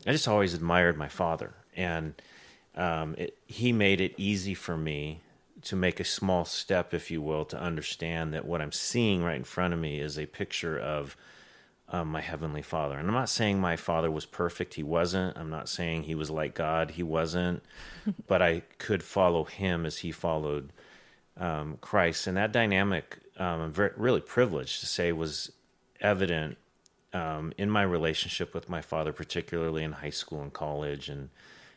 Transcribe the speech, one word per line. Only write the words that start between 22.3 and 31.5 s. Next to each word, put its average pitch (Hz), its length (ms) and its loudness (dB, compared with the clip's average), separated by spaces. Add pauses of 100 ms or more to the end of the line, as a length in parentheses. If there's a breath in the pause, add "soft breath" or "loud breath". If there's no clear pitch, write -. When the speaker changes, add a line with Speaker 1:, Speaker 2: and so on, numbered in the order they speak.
Speaker 1:
that 107 160 2
dynamic, 101 680 2 (180)
um, 85 240 -2
I'm 80 120 -4
ver-, 98 220 2
really 110 260 4
privileged 87 580 0
to - 80 -8
say 87 240 2
was 80 400 -4 (500)
evident, 87 560 2 (560)
um, 80 440 -4
in 101 120 0
my 107 140 4
relationship 85 720 0
with - 140 -8
my 82 120 -4
father, 78 320 -2
particularly 82 680 -2
in 78 80 -4
high 73 180 -8
school - 320 -8
and 71 120 -10
college, 73 560 -4
and 71 200 -8 (480 loud breath)